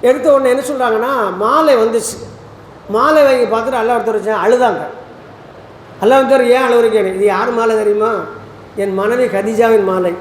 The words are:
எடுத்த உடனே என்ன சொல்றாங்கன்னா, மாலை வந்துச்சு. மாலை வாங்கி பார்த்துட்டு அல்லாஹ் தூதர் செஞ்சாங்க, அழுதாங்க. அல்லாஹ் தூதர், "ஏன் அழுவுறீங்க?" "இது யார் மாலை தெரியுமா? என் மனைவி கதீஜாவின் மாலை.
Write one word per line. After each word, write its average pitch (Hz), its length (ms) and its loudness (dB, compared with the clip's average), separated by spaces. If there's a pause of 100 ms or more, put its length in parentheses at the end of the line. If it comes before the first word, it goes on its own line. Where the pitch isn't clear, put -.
எடுத்த 277 320 2
உடனே 269 180 2
என்ன 262 120 0
சொல்றாங்கன்னா, 240 720 -2
மாலை 269 400 2
வந்துச்சு. 226 400 -2 (720)
மாலை 285 340 2
வாங்கி 262 220 2
பார்த்துட்டு 226 340 -2
அல்லாஹ் 233 240 0
தூதர் 214 200 -2
செஞ்சாங்க, 196 240 -2
அழுதாங்க. 226 380 2 (1160)
அல்லாஹ் 262 180 4
தூதர், 254 280 2
"ஏன் 247 140 4
அழுவுறீங்க?" 220 520 0
"இது 190 100 -2
யார் 208 260 0
மாலை 226 260 0
தெரியுமா? 214 340 0 (680)
என் 196 180 -4
மனைவி 226 300 0
கதீஜாவின் 214 600 0
மாலை. 185 360 -2